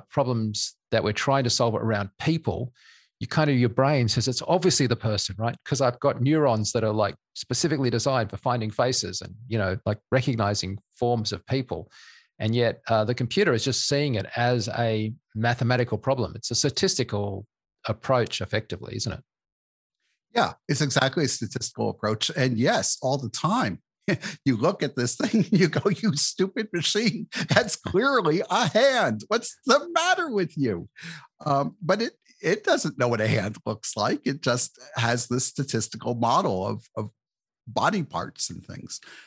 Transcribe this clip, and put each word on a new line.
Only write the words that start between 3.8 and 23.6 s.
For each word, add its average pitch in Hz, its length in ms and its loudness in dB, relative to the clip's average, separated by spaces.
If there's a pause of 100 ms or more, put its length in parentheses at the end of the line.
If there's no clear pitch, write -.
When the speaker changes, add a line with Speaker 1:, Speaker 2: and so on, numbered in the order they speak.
Speaker 1:
says, - 200 0
"It's 123 200 -2
obviously 165 380 4
the 120 100 0
person, 104 420 -2
right? 113 160 -2 (120)
'Cause 135 160 0
I've 123 180 0
got 131 220 2
neurons 135 500 4
that 113 100 0
are, 107 100 0
like, 107 220 0 (200)
specifically 135 560 0
designed 117 400 0
for - 80 -10
finding 120 320 -2
faces 127 500 -2
and, 95 140 -14 (120)
you 110 120 -2
know, 95 260 0
like, 107 140 -2 (120)
recognizing 104 680 0 (200)
forms 120 340 0
of 90 140 -8
people." 127 440 -4 (480)
And 110 160 0
yet, 120 340 2
uh, 110 160 4
the 120 100 0
computer 160 380 2
is 113 100 2
just - 240 0
seeing 143 280 0
it 98 100 -2 (120)
as 120 320 0
a 110 440 0 (220)
mathematical 117 640 0
problem. 123 360 -2
It's - 160 -8
a 117 40 -4
statistical 107 920 -2 (400)
approach, - 540 0
effectively, - 560 -6
isn't - 160 -6
it? - 100 -10 (1120)
Speaker 2:
Yeah, 208 200 2 (140)
it's 147 120 0
exactly 139 440 2
a 120 40 2
statistical - 640 -4
approach. 107 460 -2
And 127 200 2
yes, 135 460 2
all 135 160 0
the 123 100 -6
time, 160 540 -2 (260)